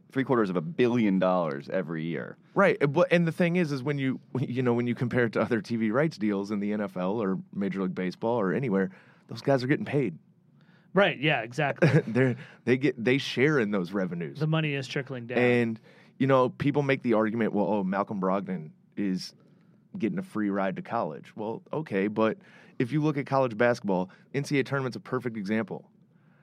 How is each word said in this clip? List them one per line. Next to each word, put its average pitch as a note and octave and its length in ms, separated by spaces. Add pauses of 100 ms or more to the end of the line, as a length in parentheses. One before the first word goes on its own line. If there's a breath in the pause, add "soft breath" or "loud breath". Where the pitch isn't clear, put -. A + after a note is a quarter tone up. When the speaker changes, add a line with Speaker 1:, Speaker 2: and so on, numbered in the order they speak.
(140)
Speaker 1:
three C3+ 100
quarters A#2 260
of F2+ 60
a F2 60
billion G#2 580
dollars F2 480
every D#2+ 380
year. C2 320 (160)
Speaker 2:
Right. F#3 280
Uh, D3 60
but, D3+ 240
and E3+ 160
the D#3 60
thing F3 240
is, D#3 160
is C3 100
when C#3+ 160
you, C3+ 220 (180)
you B2 240
know, B2 80
when A#2+ 160
you A#2+ 80
compare A#2+ 300
it A2 80
to A2+ 80
other A2+ 180
T A#2 160
V A2 160
rights D3+ 260
deals G2+ 320
in G#2 120
the G#2 100
N G#2+ 80
F G2 160
L F#2+ 260
or F#2+ 160 (160)
Major G2 280
League F#2 120
Baseball G#2 460
or F#2 140
anywhere, G2 360 (380 loud breath)
those A#2 140
guys C#3 240
are - 20
getting C3+ 160
paid. A#2 340 (760 soft breath)
Speaker 3:
Right. F3 260
Yeah, C#3 220
exactly. C3+ 480
Speaker 2:
<laughs> C#3+ 180
They're, A#2+ 300 (260 loud breath)
they B2 140
get, C3 260
they B2+ 140
share C#3 420
in G#2 120
those F#2 200
revenues. F2 480
Speaker 3:
The D#3 80
money D#3 280
is C3+ 120
trickling C3 400
down. A#2+ 120
Speaker 2:
And, A#2+ 400 (400 soft breath)
you C3+ 80
know, C3 240
people C#3+ 320
make C3+ 180
the A#2+ 140
argument, G#2+ 360
"Well, G2+ 160
oh, G#2 160
Malcolm G2 380
Brogdon F#2 480 (260)
is F#2+ 380 (680 soft breath)
getting F#2 200
a F#2+ 40
free G#2+ 260
ride G2 280
to F#2 40
college." F#2 540
Well, A2 260 (120)
okay, G#2+ 340
but G#2+ 300 (420 loud breath)
if A#2+ 120
you D3+ 120
look D3 140
at C3+ 100
college C3 300
basketball, G#2 520 (240 loud breath)
N C#3+ 120
C D3 120
A C3+ 40
A - 20
tournament's C3 320
a G#2+ 60
perfect B2 360
example. G#2 520 (540 soft breath)